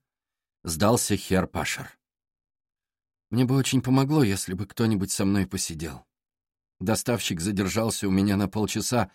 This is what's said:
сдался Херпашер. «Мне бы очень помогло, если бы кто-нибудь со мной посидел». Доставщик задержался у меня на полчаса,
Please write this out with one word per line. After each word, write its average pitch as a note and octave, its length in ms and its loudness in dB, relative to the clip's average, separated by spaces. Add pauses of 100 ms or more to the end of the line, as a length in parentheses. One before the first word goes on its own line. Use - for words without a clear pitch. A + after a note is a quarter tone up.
(640)
сдался G#2 520 2
Херпашер. - 840 -2 (1300)
«Мне B2 160 2
бы B2+ 100 2
очень C3 260 2
помогло, C3+ 420 2
если G2 300 0
бы G2 120 -6
кто-нибудь G#2+ 460 0
со G2+ 140 -2
мной G2 200 2
посидел». D#2+ 600 -8 (720)
Доставщик G#2 600 -2
задержался G2+ 680 -2
у F#2+ 40 0
меня G2 260 4
на G2+ 100 2
полчаса, G#2+ 680 -2